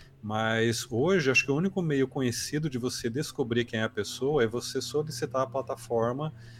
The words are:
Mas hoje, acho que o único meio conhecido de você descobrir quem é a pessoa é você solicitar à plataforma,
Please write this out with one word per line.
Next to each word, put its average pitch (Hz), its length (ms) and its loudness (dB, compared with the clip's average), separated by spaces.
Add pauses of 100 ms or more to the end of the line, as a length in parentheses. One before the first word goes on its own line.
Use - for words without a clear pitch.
(220)
Mas 113 680 0
hoje, 139 400 4
acho - 140 4
que 139 80 0
o 135 40 2
único 190 260 0
meio 139 260 2
conhecido 143 640 -2
de 127 80 -2
você 120 320 -2
descobrir 120 560 0
quem 110 140 -2
é - 20 2
a 110 80 2
pessoa 127 520 2
é 113 40 6
você 120 340 -4
solicitar 139 640 -2
à 131 40 -2
plataforma, 127 840 -2 (280)